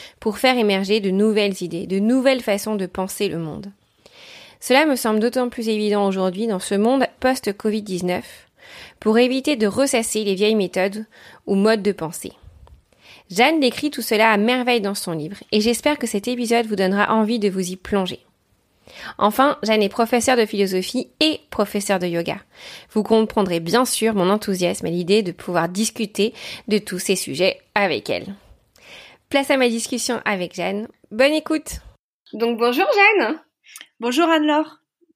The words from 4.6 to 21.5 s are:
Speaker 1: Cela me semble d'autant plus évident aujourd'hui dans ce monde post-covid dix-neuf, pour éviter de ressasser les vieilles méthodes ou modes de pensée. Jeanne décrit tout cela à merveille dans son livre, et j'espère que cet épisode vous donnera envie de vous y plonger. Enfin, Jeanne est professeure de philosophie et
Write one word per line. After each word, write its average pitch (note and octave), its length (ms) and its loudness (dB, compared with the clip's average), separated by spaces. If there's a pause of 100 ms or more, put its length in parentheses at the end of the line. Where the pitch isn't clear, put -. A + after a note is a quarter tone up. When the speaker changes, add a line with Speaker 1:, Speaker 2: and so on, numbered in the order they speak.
Speaker 1:
Cela C#4 260 4
me C#4 100 2
semble A3 240 0
d'autant B3 300 0
plus A3+ 180 -6
évident G#3 380 2
aujourd'hui F#3+ 400 -2
dans F#3+ 140 -2
ce - 140 -4
monde A#3+ 300 2 (160)
post-covid G#3+ 640 -2
dix-neuf, F3+ 640 -6 (520)
pour A3 180 2
éviter C4 380 2
de A3 100 2
ressasser A3+ 580 0
les G3+ 100 0
vieilles G#3 200 2
méthodes G3 500 -2 (420)
ou G3+ 100 0
modes G#3 260 2
de G3 100 0
pensée. E3 400 -10 (960)
Jeanne C4+ 300 2
décrit C#4 300 0
tout B3+ 120 -8
cela A3 280 2
à G#3+ 80 4
merveille A#3+ 420 2
dans G3+ 140 -2
son - 180 -6
livre, E3 240 -8 (160)
et G#3+ 80 2
j'espère A#3+ 380 0
que B3+ 80 -2
cet G#3 220 -4
épisode A#3 380 0
vous G#3+ 100 -4
donnera G3 360 2
envie A3 260 2
de G3+ 120 0
vous F#3 200 -4
y F#3 60 -8
plonger. F#3+ 440 -4 (960)
Enfin, C4 460 2
Jeanne A3 200 2
est G3 60 2
professeure A#3+ 480 2
de A3+ 80 4
philosophie G3 640 -2 (120)
et D#4 200 0 (100)